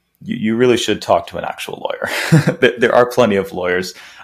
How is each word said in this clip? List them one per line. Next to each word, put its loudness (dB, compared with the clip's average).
you, -8
you -2
really 4
should -2
talk 0
to -10
an -8
actual -10
lawyer. 0
<laughs> -6
There, 2
there 2
are 6
plenty 2
of -2
lawyers, -4